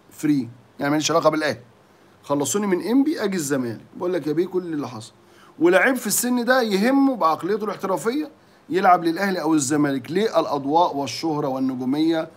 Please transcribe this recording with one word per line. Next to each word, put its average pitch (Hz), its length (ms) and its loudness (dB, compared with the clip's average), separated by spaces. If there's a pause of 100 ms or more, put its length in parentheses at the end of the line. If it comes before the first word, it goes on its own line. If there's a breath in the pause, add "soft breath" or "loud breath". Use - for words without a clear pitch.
(100)
فري، 143 380 0 (300)
يعني 143 120 -2
ماليش 151 200 0
علاقة 156 200 4
بالأهلي. 156 300 -2 (640 soft breath)
خلصوني 196 440 -2
من 180 140 0
إنبي 262 440 0
أجي 196 120 -2
الزمالك". 135 440 -4 (160)
بقول 180 160 -4
لك 151 140 -4
يا 156 60 -2
بيه 170 140 0
كل 185 160 -4
اللي 147 260 -6
حصل. 117 240 -16 (460 loud breath)
ولعيب 185 380 4
في 226 100 -8
السن 240 380 -2
ده 254 180 4
يهمه 254 540 2
بعقليته 180 480 0
الاحترافية 196 680 -4 (380 soft breath)
يلعب 180 360 4
للأهلي 180 360 0
أو 156 140 2
الزمالك. 139 560 0
ليه؟ 190 300 2
الأضواء 147 560 0
والشهرة 147 520 -4
والنجومية 135 880 0